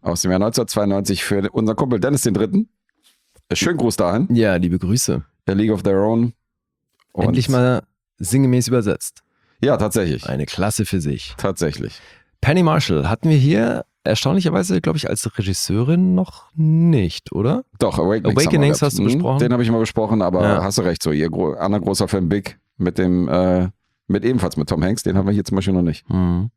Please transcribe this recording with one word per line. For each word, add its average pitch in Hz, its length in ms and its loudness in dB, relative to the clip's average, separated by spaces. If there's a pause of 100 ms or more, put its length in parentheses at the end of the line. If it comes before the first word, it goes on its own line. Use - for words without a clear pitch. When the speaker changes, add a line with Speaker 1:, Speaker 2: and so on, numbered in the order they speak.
Speaker 1:
Aus - 200 -4
dem 92 100 0
Jahr 92 80 2
neunzehnhundertzweiundneunzig 101 840 0
für 101 280 -2
unseren 110 240 0
Kumpel 123 240 0
Dennis 139 220 0
den 110 120 0
Dritten. 143 340 0 (800)
Äh, - 80 -2
schönen 170 220 0
Gruß 117 180 0
dahin. 104 380 0
Speaker 2:
Ja, 107 220 2
liebe 87 220 0
Grüße. 90 440 -2 (240)
Speaker 1:
A 95 60 -2
League 104 200 2
of 95 120 -2
Their 98 180 2
Own. 117 320 0 (800)
Und - 120 -2
Speaker 2:
Endlich - 240 0
mal 123 360 0 (340)
sinngemäß 127 500 2
übersetzt. 117 540 -2 (400)
Speaker 1:
Ja, 135 140 2
tatsächlich. 92 520 -2
Speaker 2:
Eine 69 160 -4
Klasse 98 400 -2
für 95 160 -2
sich. 71 380 -6
Speaker 1:
Tatsächlich. 82 600 -6 (400)
Speaker 2:
Penny 170 220 2
Marshall 139 460 0
hatten 117 220 -2
wir 156 60 4
hier 165 480 2 (200)
erstaunlicherweise, 180 760 0
glaub 160 160 -2
ich, 147 120 -6
als - 300 -6
Regisseurin 123 760 0
noch - 400 -4
nicht, 156 800 2
oder? 143 320 -2 (140)
Speaker 1:
Doch, - 200 0
Awakenings 104 420 2
Speaker 2:
Awakenings 151 400 2
Speaker 1:
haben - 0 -
wir 151 60 2
Speaker 2:
hast 131 120 -2
du 98 40 0
Speaker 1:
gehabt. 107 120 2
Mhm, 147 40 0
Speaker 2:
besprochen. 135 220 0
Speaker 1:
den 123 120 2
hab 123 80 2
ich 113 100 2
mal 113 100 2
besprochen, 110 420 0
aber 90 220 2
Speaker 2:
Ja. 101 180 2
Speaker 1:
hast 98 160 -2
du 113 40 0
recht, 87 200 -2
so 80 80 0
ihr 76 200 0
gro-, 80 240 -2
anderer 101 280 0
großer 95 240 0
Film, 92 220 0
Big, 98 300 -2 (180)
mit 90 220 -2
dem, 90 300 2
äh, 90 400 2 (380)
mit 101 180 -2
ebenfalls 117 320 0
mit 76 120 -4
Tom 82 160 0
Hanks, 107 180 -2
den 90 140 -2
haben 98 100 0
wir 98 80 0
hier 101 100 -2
zum 95 120 -4
Beispiel 95 180 0
noch 90 80 2
nicht. 82 260 -4
Speaker 2:
Mhm. 90 480 0